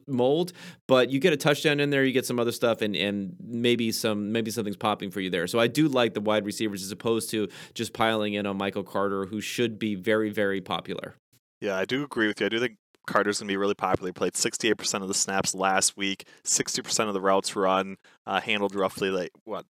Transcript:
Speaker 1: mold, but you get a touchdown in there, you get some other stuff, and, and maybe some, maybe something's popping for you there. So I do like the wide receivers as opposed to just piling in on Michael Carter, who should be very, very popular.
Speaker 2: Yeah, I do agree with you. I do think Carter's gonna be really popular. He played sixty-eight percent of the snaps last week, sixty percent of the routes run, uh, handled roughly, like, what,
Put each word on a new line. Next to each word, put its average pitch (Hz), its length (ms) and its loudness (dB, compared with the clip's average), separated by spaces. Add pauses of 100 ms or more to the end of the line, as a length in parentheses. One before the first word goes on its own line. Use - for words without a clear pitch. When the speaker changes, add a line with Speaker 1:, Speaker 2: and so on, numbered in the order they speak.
Speaker 1:
mold, 139 440 0 (380)
but 127 200 6
you 139 100 2
get 175 120 4
a 147 60 2
touchdown 147 420 2
in 143 100 2
there, 139 140 4
you 131 80 2
get 123 140 2
some 123 140 -2
other 117 120 2
stuff, 113 300 2
and, 104 160 -2
and 98 440 -2
maybe 117 520 2
some, 104 400 -2
maybe 113 180 -2
something's 104 260 -4
popping 104 320 -2
for 98 120 -6
you 92 80 -2
there. 90 180 -2
So 113 100 -2
I 117 100 4
do 147 200 2
like 123 260 2
the 107 80 -4
wide 107 240 2
receivers 101 380 -4
as 95 80 -10
opposed 113 400 -2
to 107 160 0 (260)
just 113 200 -6
piling 110 400 0
in 104 120 -2
on 98 120 -4
Michael 98 260 -2
Carter, 98 420 -2
who 107 140 -6
should 117 400 -2
be 107 160 -2
very, 107 360 0
very 101 280 -2
popular. - 560 -8 (460)
Speaker 2:
Yeah, 101 160 -2
I 98 80 0
do 131 180 0
agree 117 240 0
with 104 140 -2
you. 104 40 2
I 98 40 2
do 95 100 -2
think 107 160 -2 (320)
Carter's 101 320 2
gonna 107 80 -10
be 98 100 0
really 101 160 2
popular. 92 360 -2
He 90 40 -10
played 92 240 -2
sixty-eight 113 400 0
percent - 240 -4
of 95 60 -6
the 95 80 -2
snaps 98 400 0
last 95 420 2
week, 98 300 -4 (160)
sixty - 400 -2
percent - 260 0
of 101 60 -2
the 92 60 -2
routes 98 340 4
run, 95 420 2 (300)
uh, 98 120 0
handled 101 360 0
roughly, 98 340 0
like, 90 220 -2 (140)
what, 90 200 -10 (100)